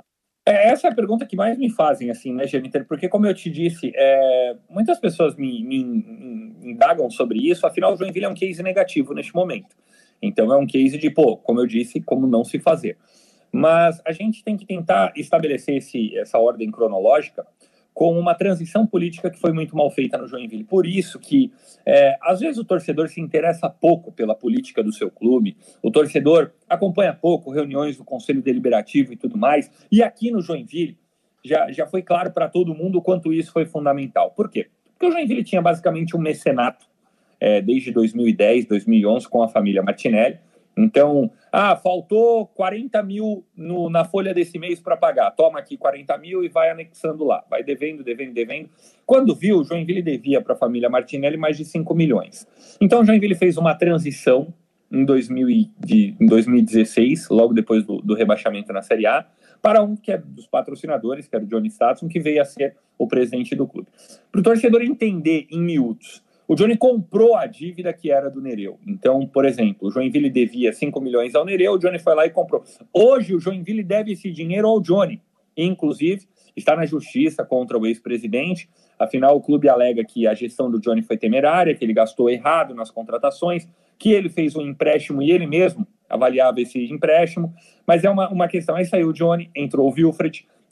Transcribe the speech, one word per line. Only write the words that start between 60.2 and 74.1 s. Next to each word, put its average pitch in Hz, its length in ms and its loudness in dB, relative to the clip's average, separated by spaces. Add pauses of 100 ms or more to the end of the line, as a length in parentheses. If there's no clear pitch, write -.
patrocinadores, 139 800 -6
que - 80 -14
era 107 100 -4
o 101 40 -12
Johnny 110 200 -2
Statson, 120 380 -2
que 165 140 -6
veio 151 200 0
a 139 40 2
ser 143 320 -6 (200)
o 120 120 -4
presidente 123 460 -2
do 127 120 -4
clube. - 220 -14 (420)
Pro 196 120 0
torcedor 226 400 4
entender 175 680 -2
em 165 100 -6
miúdos, 143 640 -4 (260)
o 160 80 2
Johnny 220 200 2
comprou 226 600 4
a 156 100 0
dívida 170 460 -10
que 160 180 -6
era 139 180 2
do 135 140 -12
Nereu. 107 420 -8
Então, 127 400 0
por 135 200 0
exemplo, 113 420 0
o 101 60 -2
Joinville 131 360 0
devia 120 440 0
cinco 139 280 -6
milhões 123 360 -2
ao 151 80 2
Nereu, 190 300 0
o 185 40 2
Johnny 180 220 -2
foi 165 120 2
lá 156 140 2
e 170 40 0
comprou. 170 340 -2 (280)
Hoje, 208 440 4
o - 20 2
Joinville 190 460 -6
deve 208 300 -2